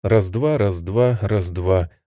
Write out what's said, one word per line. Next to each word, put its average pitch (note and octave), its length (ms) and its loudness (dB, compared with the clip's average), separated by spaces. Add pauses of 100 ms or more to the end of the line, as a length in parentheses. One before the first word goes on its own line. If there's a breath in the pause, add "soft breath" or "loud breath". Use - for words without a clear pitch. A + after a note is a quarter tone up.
Раз-два, A2 540 2
раз-два, G2+ 640 0
раз-два, F2+ 680 0 (180 soft breath)